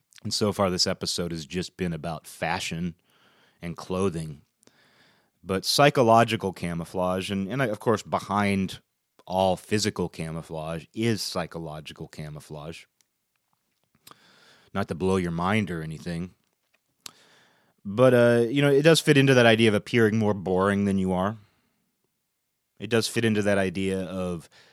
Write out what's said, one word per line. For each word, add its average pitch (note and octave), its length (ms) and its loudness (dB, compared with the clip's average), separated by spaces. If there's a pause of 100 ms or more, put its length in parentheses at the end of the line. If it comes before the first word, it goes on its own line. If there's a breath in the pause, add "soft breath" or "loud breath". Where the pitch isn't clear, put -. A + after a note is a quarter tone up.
(220)
And G#2 100 -10
so G#2 200 0
far, G2 180 2
this F2+ 160 0
episode F2 460 -4
has D#2+ 120 -8
just F2 320 -8
been F2 160 -4
about D#2+ 340 -10
fashion E2+ 680 -6 (680 soft breath)
and E2+ 160 -10
clothing. E2 680 -6 (1000 soft breath)
But F#2+ 200 -4
psychological A2+ 880 4
camouflage, F2+ 760 -6
and, G2 200 -4
and C3 100 -4
of G#2+ 200 -4
course, A2+ 220 0
behind G2 760 -2 (480)
all F#2 300 2
physical G2 520 -4
camouflage D#2+ 840 -10
is A2 260 -2
psychological D#2+ 880 -10
camouflage. D2+ 760 -14 (1900 soft breath)
Not G2 160 -4
to F#2+ 60 -6
blow F#2 220 0
your F2 140 -2
mind F2+ 400 0
or E2+ 120 -8
anything. E2 480 -10 (1500 loud breath)
But, B2 300 4
uh, A#2+ 340 6
you C#3+ 140 0
know, C#3+ 80 4
it C#3+ 120 4
does D#3+ 180 6
fit D3+ 180 4
into C3+ 160 6
that B2 120 8
idea A2+ 220 6
of G#2 60 4
appearing A2 420 2
more G#2 180 2
boring G2 520 0
than G2 120 0
you F#2 140 0
are. F#2+ 240 -2 (1500)
It G2+ 80 -10
does A2+ 160 4
fit A#2 180 -2
into G#2+ 180 2
that G2+ 160 2
idea F#2+ 440 -2
of F2+ 460 -6 (240 soft breath)